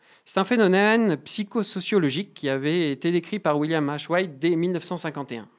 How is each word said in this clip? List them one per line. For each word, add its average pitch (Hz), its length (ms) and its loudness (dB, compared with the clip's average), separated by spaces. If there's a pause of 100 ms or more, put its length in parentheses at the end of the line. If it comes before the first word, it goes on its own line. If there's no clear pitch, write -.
(240)
C'est - 140 -4
un 190 80 2
phénomène 208 720 4
psychosociologique 196 1160 -2
qui - 140 -8
avait 147 420 0
été 143 220 -2
décrit 175 280 -2
par 151 200 0
William 156 300 0
H. 147 200 -8
White 170 300 -2
dès 170 160 2
mille 175 160 0
neuf 170 140 -4
cent 180 100 -6
cinquante 147 380 -8
et 117 60 -8
un. 104 200 -16